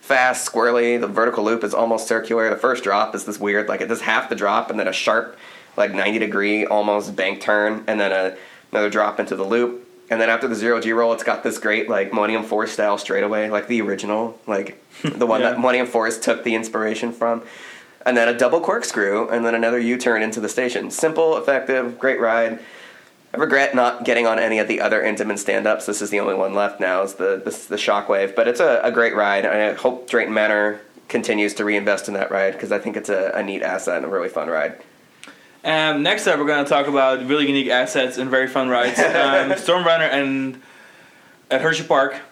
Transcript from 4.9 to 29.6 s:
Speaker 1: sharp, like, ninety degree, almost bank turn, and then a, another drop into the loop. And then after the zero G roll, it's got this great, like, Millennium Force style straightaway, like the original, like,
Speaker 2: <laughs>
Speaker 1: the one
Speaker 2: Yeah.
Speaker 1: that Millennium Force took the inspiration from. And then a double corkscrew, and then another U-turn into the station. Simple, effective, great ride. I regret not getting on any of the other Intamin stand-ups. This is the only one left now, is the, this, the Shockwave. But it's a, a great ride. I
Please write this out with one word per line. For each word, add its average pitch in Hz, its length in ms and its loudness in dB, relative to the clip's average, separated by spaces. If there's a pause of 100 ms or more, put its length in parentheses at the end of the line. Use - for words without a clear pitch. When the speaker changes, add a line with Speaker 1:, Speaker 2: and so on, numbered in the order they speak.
Speaker 1:
sharp, - 440 0 (400)
like, 104 160 2
ninety 98 260 0
degree, 104 460 0
almost 104 520 0
bank 98 260 -2
turn, 107 440 0
and 107 140 0
then 98 120 2
a, 95 240 0 (360)
another 104 160 2
drop 104 320 0
into 98 160 -2
the 98 80 -2
loop. 120 440 0 (200)
And 113 120 0
then 113 80 4
after 117 200 0
the 117 80 -2
zero 113 240 0
G 110 120 -2
roll, 117 200 2
it's 113 100 -4
got - 220 -2
this 110 140 -2
great, 107 300 -2
like, 98 240 0
Millennium 107 300 0
Force 110 300 -2
style 104 260 0
straightaway, 104 500 -2
like 104 200 -2
the 117 140 0
original, 104 680 -4
like, - 340 -4 (100)
Speaker 2:
<laughs> - 120 -20
Speaker 1:
the 120 220 0
one 110 140 2
Speaker 2:
Yeah. 117 100 2
Speaker 1:
that 120 100 -4
Millennium 123 260 2
Force 113 320 -2
took 113 240 0
the 113 140 0
inspiration 110 560 -4
from. 117 300 -2 (640)
And 123 120 2
then 117 120 4
a 120 80 0
double 160 240 4
corkscrew, 113 680 -2
and 117 160 0
then 117 100 2
another 113 240 2
U-turn 120 440 0
into 110 180 -4
the 104 80 -4
station. - 420 -2
Simple, 160 460 2
effective, 131 640 -2
great 131 180 0
ride. 113 400 0 (760)
I - 40 -8
regret 135 400 2
not 120 280 2
getting 117 220 2
on 110 140 2
any 110 180 0
of 107 80 2
the 117 140 0
other 104 200 2
Intamin 104 380 -2
stand-ups. 104 480 0
This 104 160 -4
is 98 80 -6
the 104 80 0
only 101 160 0
one 95 200 -2
left 101 260 -2
now, 92 220 2
is 95 120 -4
the, 95 300 0
this, - 220 -8
the 98 100 -4
Shockwave. 101 580 0
But 113 140 4
it's 120 100 0
a, 156 240 4
a 120 80 2
great 117 240 2
ride. 101 320 2
I 104 280 2